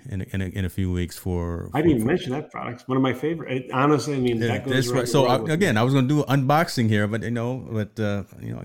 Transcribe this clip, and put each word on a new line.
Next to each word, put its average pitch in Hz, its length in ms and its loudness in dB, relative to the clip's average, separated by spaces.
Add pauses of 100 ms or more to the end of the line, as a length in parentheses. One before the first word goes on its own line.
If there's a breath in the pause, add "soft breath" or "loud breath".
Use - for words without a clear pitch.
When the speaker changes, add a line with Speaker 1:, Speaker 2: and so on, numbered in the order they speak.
Speaker 1:
in, 95 140 -6 (100)
in, 95 80 -2
in 92 240 -4
a 87 40 -2
few 92 220 -2
weeks 90 260 -4
for, 87 560 -4
Speaker 2:
I 147 80 0
didn't 165 100 4
Speaker 1:
for, 135 40 4
Speaker 2:
even 113 60 0
Speaker 1:
for 113 60 0
Speaker 2:
mention 175 260 -2
that 147 180 -8
product. 120 300 -10
It's - 80 -20
one 131 80 2
of 135 40 4
my 131 120 2
favorite. 156 400 -6
It, 127 180 -6
honestly, 143 460 2
I - 20 0
mean, 123 220 2
Speaker 1:
Yeah, 117 60 2
Speaker 2:
that 120 180 -2
goes 131 80 -2
Speaker 1:
this 123 140 2
Speaker 2:
around 123 100 0
Speaker 1:
right. 123 80 2
Speaker 2:
the - 20 -4
Speaker 1:
So 139 140 4
Speaker 2:
world 123 100 4
Speaker 1:
I, 131 60 4
Speaker 2:
with 113 100 -4
me. 156 60 0
Speaker 1:
again, 160 240 2
I 110 60 4
was 131 100 2
gonna 131 160 4
do 147 160 2
an 131 200 2
unboxing 143 440 2
here, 104 180 4
but, 110 160 -4
you 113 80 -4
know, 120 400 -4
but, 107 260 -4
uh, 101 260 -2 (180)
you - 120 -8
know, 52 100 -10